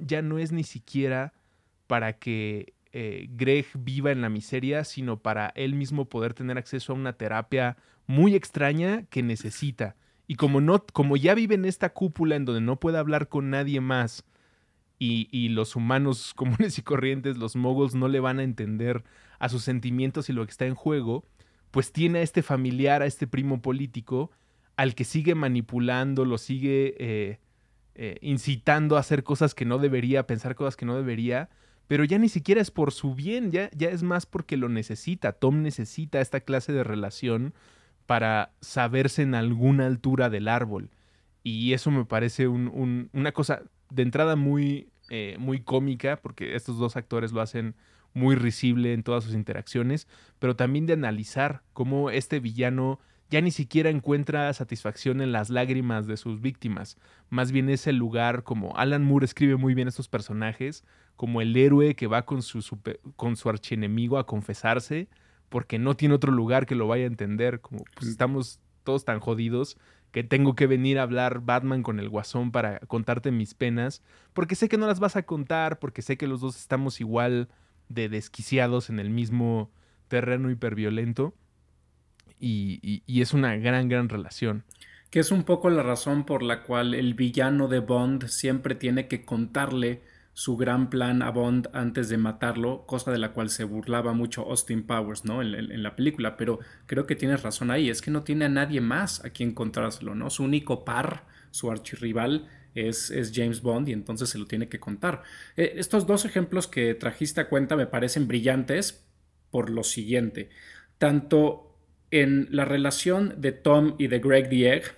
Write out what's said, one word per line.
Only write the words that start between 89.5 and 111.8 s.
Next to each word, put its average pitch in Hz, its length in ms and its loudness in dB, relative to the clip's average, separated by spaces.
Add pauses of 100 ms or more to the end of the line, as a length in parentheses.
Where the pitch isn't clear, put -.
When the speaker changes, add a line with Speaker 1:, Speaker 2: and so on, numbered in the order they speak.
Speaker 2:
su 120 240 -4
gran 127 320 2
plan 123 320 0
a 120 80 -2
Bond 120 420 0
antes 120 380 -2
de 113 80 0
matarlo, 117 680 -2
cosa 127 240 -4
de 123 60 0
la 110 160 -2
cual 113 160 -4
se 110 160 -4
burlaba 117 480 -2
mucho 117 300 -2
Austin 117 400 -2
Powers, 110 420 -4
¿no? 113 160 -2
En, 107 140 -4
en, 110 180 -8
en 110 100 -8
la 104 140 -6
película, 127 400 -2
pero 113 220 -2 (260)
creo 139 220 -2
que 147 100 -2
tienes 139 260 0
razón 120 280 -4
ahí, 139 180 2
es 113 140 -4
que - 80 -4
no 151 120 0
tiene 151 220 0
a 143 60 2
nadie 139 320 0
más 147 420 -2
a 123 60 -8
quien 120 240 -2
contárselo, 110 600 -4
¿no? 120 140 -6
Su 139 160 -4
único 139 400 0
par, 131 400 -4 (280)
su 120 180 -4
archirrival, 117 800 -2 (260)
es, 113 360 -2
es 113 240 -4
James 117 280 0
Bond 123 260 -2
y 127 60 -4
entonces 113 340 -6
se - 80 -6
lo 104 80 -6
tiene 113 240 -6
que - 100 -12
contar. 104 440 -6 (340)
Eh, 170 200 0
estos 185 300 0
dos 202 200 2
ejemplos - 400 -2
que 117 280 0
trajiste 135 460 -4
a - 80 -2
cuenta 139 260 2
me 139 120 2
parecen 123 420 0
brillantes 131 800 0 (440)
por 113 200 -2
lo 113 140 -2
siguiente. 113 640 -2 (480)
Tanto 147 640 4 (480)